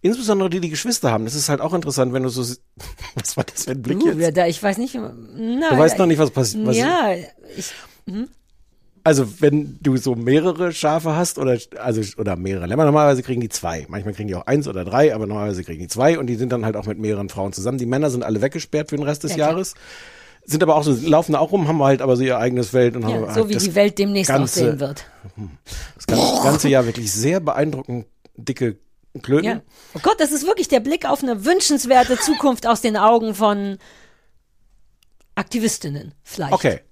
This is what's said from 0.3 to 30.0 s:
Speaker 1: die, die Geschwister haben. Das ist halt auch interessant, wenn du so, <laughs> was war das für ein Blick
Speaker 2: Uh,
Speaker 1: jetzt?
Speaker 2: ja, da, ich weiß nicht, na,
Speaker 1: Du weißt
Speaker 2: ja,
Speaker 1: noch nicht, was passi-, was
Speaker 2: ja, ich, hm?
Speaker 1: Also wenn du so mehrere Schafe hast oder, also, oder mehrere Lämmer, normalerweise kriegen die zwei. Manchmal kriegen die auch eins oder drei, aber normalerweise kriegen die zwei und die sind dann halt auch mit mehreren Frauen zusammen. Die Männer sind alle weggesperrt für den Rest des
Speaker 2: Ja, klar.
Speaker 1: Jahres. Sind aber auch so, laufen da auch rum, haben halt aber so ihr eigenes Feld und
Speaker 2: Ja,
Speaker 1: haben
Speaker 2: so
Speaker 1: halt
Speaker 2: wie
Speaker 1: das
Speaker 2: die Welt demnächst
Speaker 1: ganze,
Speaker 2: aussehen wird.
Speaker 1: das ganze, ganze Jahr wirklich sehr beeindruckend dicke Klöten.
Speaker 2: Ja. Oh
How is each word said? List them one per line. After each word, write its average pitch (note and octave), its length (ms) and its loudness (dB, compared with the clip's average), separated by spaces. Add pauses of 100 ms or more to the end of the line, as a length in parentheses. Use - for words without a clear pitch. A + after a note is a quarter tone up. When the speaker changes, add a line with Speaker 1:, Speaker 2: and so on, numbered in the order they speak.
Speaker 1:
die, F#3 80 -2
die E3+ 100 -4
Geschwister D#3 420 -2
haben. A2 140 0
Das A#2 80 -6
ist D3 160 -2
halt C#3+ 100 0
auch D3 140 -2
interessant, C3 400 0
wenn C3 80 -2
du C3 80 -2
so, B2+ 120 -6
<laughs> - 720 -12
was - 200 -6
war - 80 -2
das - 220 -8
für C3 60 -6
ein C3 100 -6
Blick B2+ 220 -2
Speaker 2:
Uh, E4+ 60 4
Speaker 1:
jetzt? D#3 100 -2
Speaker 2:
ja, E3 120 2
da, E3+ 140 4
ich E3+ 160 -2
weiß G3 160 0
nicht, B3 180 -4
na, A3+ 760 -4
Speaker 1:
Du - 60 4
weißt D#3+ 180 6
Speaker 2:
ja, F#3 40 -6
Speaker 1:
noch F#3 60 6
nicht, D#3 140 4
was D3+ 100 4
passi-, C3 340 -2
was A3 140 2
Speaker 2:
ja, C4 360 2 (420)
ich, - 160 -10 (360)
hm? G#3+ 200 -8 (760)
Speaker 1:
Also C3+ 380 2
wenn D3 400 2
du C#3 160 2
so B2 180 0
mehrere D#3 580 2
Schafe D#3 420 0
hast E3+ 240 -2
oder, C3 180 0 (240)
also, A2+ 200 -2 (180)
oder G2+ 160 -4
mehrere F2+ 320 -6
Lämmer, B2+ 180 0
normalerweise C#3+ 380 4
kriegen B2 180 -4
die A2+ 80 -4
zwei. E2 400 -8
Manchmal G2+ 240 -8
kriegen G#2+ 140 -8
die F#2+ 80 -6
auch F2 100 -8
eins C#3 220 0
oder F#2 180 -6
drei, B2 300 2
aber G#2+ 120 -4
normalerweise G2+ 360 -4
kriegen E2 160 -12
die F2 80 -12
zwei D3+ 320 2
und C3 80 -4
die A#2+ 80 -2
sind A#2+ 160 -4
dann A#2+ 140 -2
halt G#2+ 100 -2
auch G#2 100 -6
mit G#2 140 -6
mehreren G2+ 300 -2
Frauen G2 240 -4
zusammen. B2 240 -4
Die B2 80 -4
Männer C#3 240 0
sind B2 140 -4
alle G#2 180 -2
weggesperrt D3+ 480 -4
für D3 80 -4
den D3 80 -4
Rest D3 180 -4
des D3+ 80 -4
Speaker 2:
Ja, E3 60 -4
klar. D3+ 140 2
Speaker 1:
Jahres. F#3 220 -4 (720)
Sind D#3 160 0
aber D#3 140 6
auch D3+ 80 2
so, D3 80 2 (180)
laufen D#3 240 6
da C#3 60 2
auch D#3 140 0
rum, F3 140 2
haben D#3+ 160 2
halt C3+ 180 4
aber C3 160 4
so B2+ 60 0
ihr B2+ 140 2
eigenes B2 320 0
Feld B2 280 4
und A#2+ 60 -4
Speaker 2:
Ja, A2+ 120 0
Speaker 1:
haben A2 140 -2
Speaker 2:
so - 120 -6
Speaker 1:
halt G#3 80 2
Speaker 2:
wie G#3+ 60 0
Speaker 1:
das F3+ 80 0
Speaker 2:
die F3+ 120 -2
Welt G3+ 220 4
demnächst G3 320 0
Speaker 1:
ganze, C#3 140 4 (180)
Speaker 2:
aussehen C3+ 200 2
wird. C#3+ 240 -8 (920)
Speaker 1:
das - 100 -18
ganze, - 380 2
ganze C#3+ 260 2
Jahr C3 160 6
wirklich A2+ 260 -4
sehr C3 280 0
beeindruckend C#3 680 -4 (300)
dicke B2 420 -4 (460)
Klöten. D3 260 2
Speaker 2:
Ja. A3+ 120 -4 (340)
Oh D#3+ 80 -10